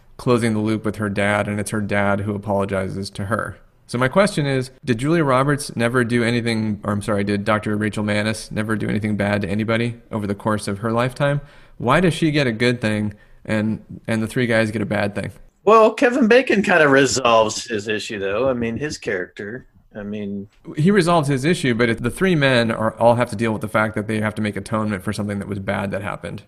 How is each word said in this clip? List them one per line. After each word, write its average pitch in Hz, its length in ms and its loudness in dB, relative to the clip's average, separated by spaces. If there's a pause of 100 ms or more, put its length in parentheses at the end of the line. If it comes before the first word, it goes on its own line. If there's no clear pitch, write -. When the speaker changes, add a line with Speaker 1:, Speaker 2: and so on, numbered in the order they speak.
(160)
Speaker 1:
closing 120 380 2
the 107 60 0
loop 107 260 -2
with 104 120 -4
her 107 120 -2
dad, 101 400 0
and 104 100 -4
it's 104 120 -6
her 107 100 -2
dad 101 400 0
who 104 120 -2
apologizes 98 760 -2
to 101 160 -8
her. 95 320 -4 (300)
So 120 120 -4
my 131 80 2
question 175 400 2
is, 131 240 -2 (120)
did 123 140 0
Julia 156 260 2
Roberts 139 520 0
never 120 280 2
do 117 200 2
anything, 113 600 0
or 104 80 -2
I'm 101 120 -2
sorry, 101 200 0
did 101 220 0
Doctor 107 320 0
Rachel 107 260 -2
Manis 104 460 -2
never 107 260 -2
do 110 140 -4
anything 107 260 -2
bad 101 280 0
to 98 40 -4
anybody 113 540 -2 (100)
over 107 140 -4
the 101 80 -2
course 107 340 -2
of 101 120 -4
her 113 120 -2
lifetime? 131 480 0 (380)
Why 127 220 2
does 175 160 2
she 160 160 0
get 143 160 2
a 120 40 0
good 120 300 0
thing 107 320 -2 (320)
and, 107 400 -2 (220)
and 113 160 0
the 110 40 -4
three 123 200 0
guys 113 240 2
get 107 100 -2
a 104 60 -2
bad 101 260 -2
thing? 101 160 -6 (360)
Speaker 2:
Well, 220 280 8
Kevin 247 340 2
Bacon 233 360 4
kind 175 180 4
of 147 80 6
resolves 120 760 4
his 107 200 -6
issue, 107 300 -4
though. 101 320 -2
I 127 40 0
mean, 117 240 -4
his 147 200 -6
character, 101 680 -8 (280)
I 110 60 -12
mean 101 460 -8 (280)
Speaker 1:
He 156 140 2
resolves 175 380 2
his 135 180 0
issue, 147 300 0
but 120 140 2
it, 117 120 -2
the 120 80 -2
three 185 240 0
men 131 380 2
are, 110 260 -2
all 117 160 6
have 117 160 0
to 107 60 -8
deal 113 160 0
with 104 100 -4
the 110 80 -6
fact 107 240 0
that 107 140 -4
they 107 120 -2
have 107 140 -2
to - 80 -6
make 104 140 -2
atonement 107 480 -4
for 107 100 -4
something 101 240 -4
that 92 100 -6
was 101 120 -6
bad 101 320 -4
that 98 100 -4
happened, 101 460 -8